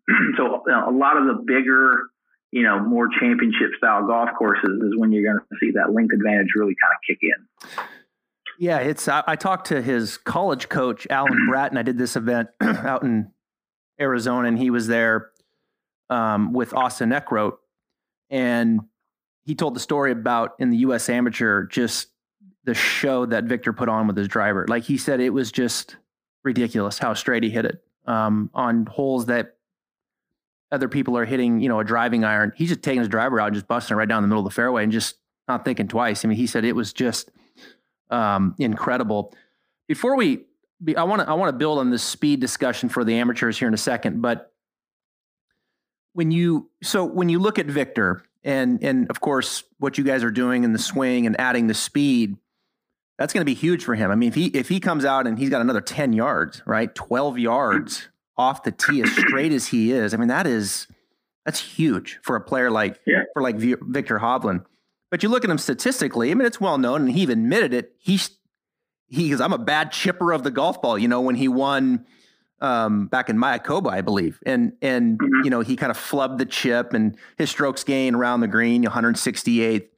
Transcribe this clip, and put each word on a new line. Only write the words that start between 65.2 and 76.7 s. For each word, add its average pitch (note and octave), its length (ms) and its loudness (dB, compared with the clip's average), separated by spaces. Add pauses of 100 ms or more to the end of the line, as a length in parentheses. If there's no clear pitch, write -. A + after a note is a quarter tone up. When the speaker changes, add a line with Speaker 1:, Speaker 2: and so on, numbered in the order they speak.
Speaker 2:
you G#3 60 2
look A#3+ 160 0
at F#3+ 60 0
him D#3 80 0
statistically, C#3+ 760 -2
I - 20 2
mean, B3+ 120 2
it's - 140 -4
well F3+ 160 0
known, C3+ 260 0
and B2+ 100 2
he E3+ 80 0
even B2+ 240 2
admitted D3+ 280 2
it. B2 260 -4
He's, - 320 0 (760)
he D3+ 240 -2
goes, C3 100 2
"I'm E3 120 0
a C#3 60 0
bad D3+ 340 -2
chipper F3+ 400 0
of C#3+ 100 0
the C#3 80 -2
golf C#3 320 -2
ball," A#2 160 2
you A2+ 80 2
know, B2 140 2
when B2+ 160 0
he C3+ 100 0
won, C3 580 2 (560)
um, A2 460 0
back B2+ 240 -2
in A2 60 0
Mayakoba, C3 560 0
I F#2+ 80 -2
believe. F#2+ 440 -2
And, A#2+ 280 2 (100)
and, A#2+ 380 2
Speaker 1:
Mm-hmm. C3+ 240 2
Speaker 2:
you C#3 60 0
know, A#2+ 100 0
he A#2+ 160 -2
kind B2+ 160 -2
of - 60 -12
flubbed C3+ 400 -4
the B2+ 80 -2
chip A#2+ 480 -2